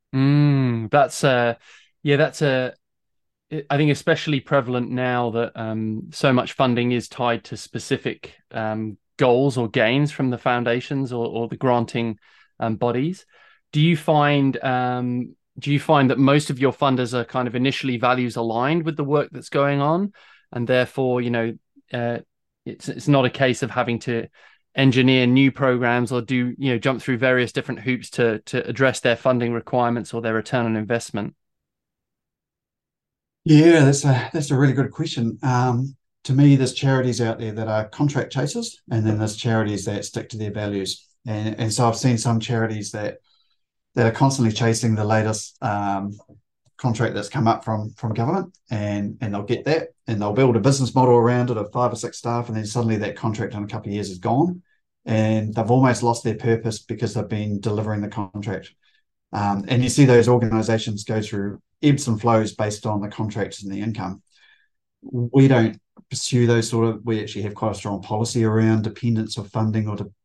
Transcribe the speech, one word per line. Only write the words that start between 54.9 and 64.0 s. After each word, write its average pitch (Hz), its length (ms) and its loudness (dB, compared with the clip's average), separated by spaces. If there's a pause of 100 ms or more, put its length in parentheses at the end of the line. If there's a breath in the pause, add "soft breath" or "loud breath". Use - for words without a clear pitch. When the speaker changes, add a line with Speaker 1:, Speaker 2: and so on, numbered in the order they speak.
Speaker 2:
and 110 480 0
they've 110 180 0
almost 127 320 4
lost 117 200 0
their 107 120 -2
purpose 113 440 -2
because 110 340 -6
they've 101 140 -4
been 104 320 -4
delivering 107 420 -4
the 104 60 -6
contract. 104 640 -8 (600)
Um, 101 340 -2
and 123 160 2
you 123 60 0
see 143 160 6
those 123 240 6
organisations 110 720 0
go 110 180 -4
through 101 400 -6 (200)
ebbs 143 260 2
and 107 120 0
flows 110 340 2
based 107 320 -6
on 107 160 -2
the 104 60 -8
contracts 104 560 -6
and 98 80 -10
the 101 100 -8
income. 104 400 -8 (800 soft breath)